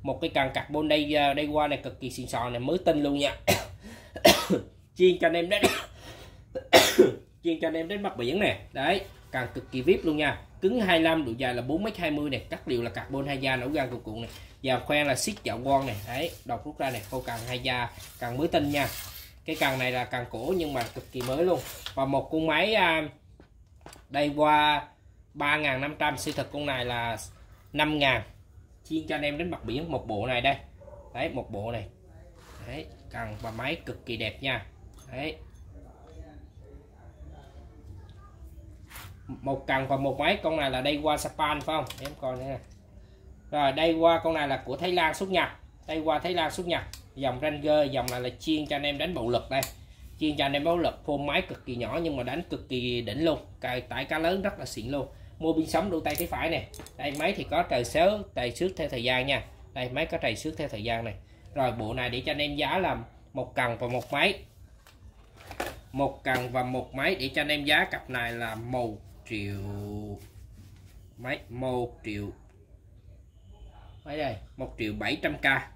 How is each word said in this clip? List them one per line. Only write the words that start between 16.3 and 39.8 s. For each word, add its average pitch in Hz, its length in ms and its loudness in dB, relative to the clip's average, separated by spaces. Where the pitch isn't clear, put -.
đọc 120 200 -6
rút 151 140 -12
ra 139 120 0
này, 113 100 -4
khâu 127 200 -6
càng 120 180 -6
hai 127 100 -4
da, 123 320 0
càng 123 180 -4
mới 165 100 2
tinh 147 220 2
nha. 143 180 2
Cái 160 160 -4
càng 135 180 2
này 127 140 0
là 123 120 0
càng 123 260 -4
cổ 127 260 -2
nhưng 151 160 0
mà 123 100 0
cực - 180 -12
kỳ 127 100 -6
mới 131 220 2
luôn. 170 160 4
Và 135 100 2
một 135 280 0
con 160 140 2
máy, 170 280 4
à, 160 340 4
đây 143 260 2
qua 151 500 6
ba 147 220 4
ngàn 139 240 2
năm 147 180 -4
trăm, 151 200 2
siêu 151 180 -4
thực 135 160 -4
con 147 140 -4
này 127 180 -2
là 117 320 -2
năm 151 260 2
ngàn. 131 240 4
Chuyên 156 180 -4
cho 156 80 -2
anh 147 80 -2
em 147 160 -2
đánh 175 120 -2
mặt - 140 -8
biển, 143 280 -4
một 127 140 -4
bộ 110 200 -2
này 123 140 0
đây. 135 160 4
Đấy, 135 140 -2
một 120 220 -8
bộ 110 220 -6
này. 107 120 -6
Đấy, 139 200 -10
càng 110 320 -8
và 117 80 -8
máy 131 260 -4
cực - 200 -12
kỳ 117 100 -4
đẹp 107 260 -4
nha. 131 240 -4
Đấy. 147 240 -8
Một 135 400 -4
càng 135 220 0